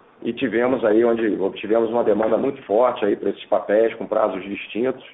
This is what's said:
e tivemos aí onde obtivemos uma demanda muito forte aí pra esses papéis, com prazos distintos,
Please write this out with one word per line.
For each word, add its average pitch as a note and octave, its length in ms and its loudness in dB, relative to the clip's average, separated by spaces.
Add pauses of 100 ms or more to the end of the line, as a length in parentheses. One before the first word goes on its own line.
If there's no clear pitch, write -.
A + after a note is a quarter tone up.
(220)
e A#2 100 -4
tivemos A#2+ 520 0
aí A2 200 4
onde A2+ 360 0
obtivemos G#2 480 0
uma A#2 140 0
demanda A2 340 2
muito C3+ 260 -2
forte A#2+ 420 2
aí G2+ 100 2
pra G2+ 160 -2
esses - 140 -12
papéis, G#2+ 500 2
com - 120 -10
prazos G#2 360 0
distintos, G#2+ 720 -6